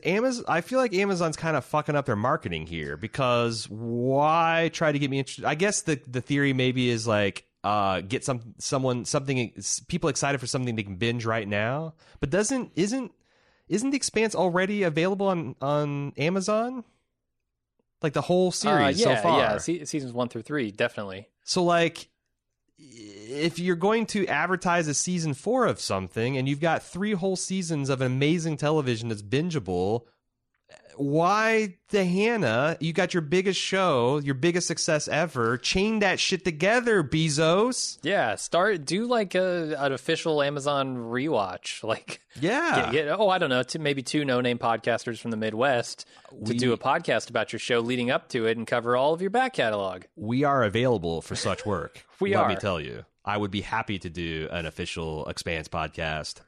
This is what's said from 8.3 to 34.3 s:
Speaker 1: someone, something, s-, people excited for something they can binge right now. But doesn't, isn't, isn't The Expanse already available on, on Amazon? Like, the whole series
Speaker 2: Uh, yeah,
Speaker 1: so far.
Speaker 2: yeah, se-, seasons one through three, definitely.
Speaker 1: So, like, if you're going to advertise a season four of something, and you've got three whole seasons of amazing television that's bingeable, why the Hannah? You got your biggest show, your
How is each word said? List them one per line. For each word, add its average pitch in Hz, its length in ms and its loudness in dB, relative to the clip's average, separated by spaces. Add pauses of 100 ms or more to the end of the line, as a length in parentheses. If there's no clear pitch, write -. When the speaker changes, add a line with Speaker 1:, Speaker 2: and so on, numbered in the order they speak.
Speaker 1:
someone, 127 460 -2
something, 135 520 -2
s-, - 300 -4
people 165 220 0
excited 139 300 -2
for 123 80 -8
something 123 280 -2
they 110 80 -2
can 98 140 -8
binge 117 280 0
right 113 220 0
now. 123 460 -2 (260)
But 143 100 -2
doesn't, 214 460 0
isn't, 214 360 0 (580)
isn't 220 220 0
The 285 60 0
Expanse 220 380 0
already 185 480 2
available 185 440 2
on, 160 340 -2
on 143 560 0
Amazon? 208 680 -2 (1200)
Like, 151 100 0
the 147 80 0
whole 180 300 2
series 147 520 2
Speaker 2:
Uh, 208 60 4
yeah, 131 60 4
Speaker 1:
so 107 80 0
far. - 160 4
Speaker 2:
yeah, 110 180 2
se-, 165 280 -4
seasons 135 260 -6
one 120 180 -2
through 117 120 -8
three, 127 300 -4
definitely. 101 560 -4 (160)
Speaker 1:
So, 185 200 0
like, 170 440 2 (720)
if 120 800 -6
you're 180 160 2
going 208 320 2
to 202 200 0
advertise 175 600 2
a 143 80 -2
season 160 400 -2
four 240 300 0
of 127 140 0
something, 113 580 -2
and 131 120 0
you've 143 100 -2
got 160 220 0
three 208 320 -4
whole 190 220 -2
seasons 165 540 -2
of 135 120 0
amazing 147 560 2
television 127 520 0
that's 104 120 -4
bingeable, 107 840 -2 (920)
why 196 800 2 (120)
the 196 160 4
Hannah? 175 720 2
You 160 140 -2
got 180 200 2
your 175 80 2
biggest 180 380 0
show, 147 600 2
your 139 160 0